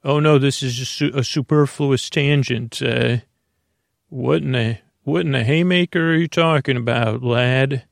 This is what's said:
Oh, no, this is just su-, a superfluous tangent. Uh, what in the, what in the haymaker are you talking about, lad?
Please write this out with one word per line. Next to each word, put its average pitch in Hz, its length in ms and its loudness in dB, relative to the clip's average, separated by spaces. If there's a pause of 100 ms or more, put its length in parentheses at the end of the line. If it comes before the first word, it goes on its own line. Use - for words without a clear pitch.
Oh, 147 200 0
no, 151 160 6
this 135 260 0
is 123 120 -4
just 123 180 -10
su-, 143 200 -2
a 135 120 0
superfluous 143 840 0
tangent. 135 720 0
Uh, 120 360 0 (880)
what 143 360 -2
in 135 100 -4
the, 117 240 -2 (260)
what 170 220 -2
in 143 80 -2
the 123 100 0
haymaker 170 680 0
are 160 40 2
you 160 140 0
talking 156 480 2
about, 117 440 0
lad? 127 720 0